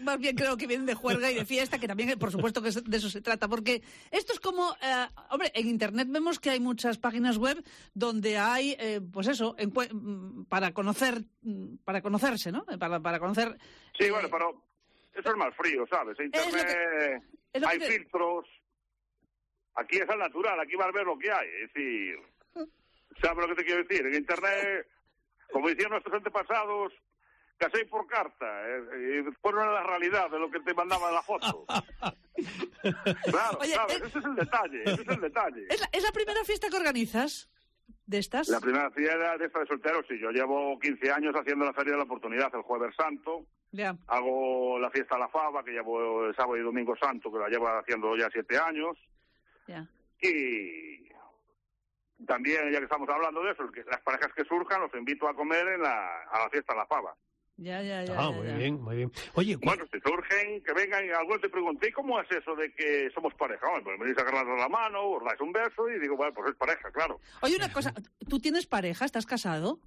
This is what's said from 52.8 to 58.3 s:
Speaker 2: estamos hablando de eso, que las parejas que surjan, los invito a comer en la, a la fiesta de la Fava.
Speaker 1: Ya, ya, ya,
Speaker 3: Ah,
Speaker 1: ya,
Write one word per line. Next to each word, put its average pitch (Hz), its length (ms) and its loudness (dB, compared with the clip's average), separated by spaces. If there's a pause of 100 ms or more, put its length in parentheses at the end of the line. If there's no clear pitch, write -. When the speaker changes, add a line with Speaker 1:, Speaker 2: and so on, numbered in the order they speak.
Speaker 2:
estamos 143 240 -2
hablando 160 340 0
de 196 80 0
eso, 135 200 -6
que 117 120 -14
las 123 180 -4
parejas 135 340 -2
que 151 100 -2
surjan, 175 360 0
los 160 140 -2
invito 139 320 -2
a 147 80 0
comer 160 320 2
en 185 140 0
la, 98 400 0 (100)
a 110 120 2
la 110 60 2
fiesta 139 240 0
de 110 60 2
la 107 60 0
Fava. 101 300 -2 (440)
Speaker 1:
Ya, 180 220 -6
ya, 196 220 -4
ya, 180 160 -4
Speaker 3:
Ah, 147 100 2
Speaker 1:
ya, 135 80 -4